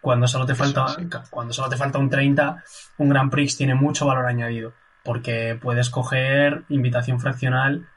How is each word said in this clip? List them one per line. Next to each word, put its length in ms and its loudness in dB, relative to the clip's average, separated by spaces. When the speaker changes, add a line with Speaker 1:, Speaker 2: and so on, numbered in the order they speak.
Speaker 1:
Cuando 260 2
solo 200 0
te 60 0
Speaker 2:
Eso 100 0
Speaker 1:
falta, 240 2
Speaker 2:
sí. 200 -6
Speaker 1:
cuando 240 -10
solo 160 -6
te 80 -4
falta 220 -2
un 100 2
treinta, 540 2
un 120 2
Grand 220 4
Prix 240 0
tiene 200 0
mucho 320 2
valor 180 0
añadido, 480 -4
porque 580 -4
puedes 300 0
coger 800 2
invitación 500 0
fraccional 760 0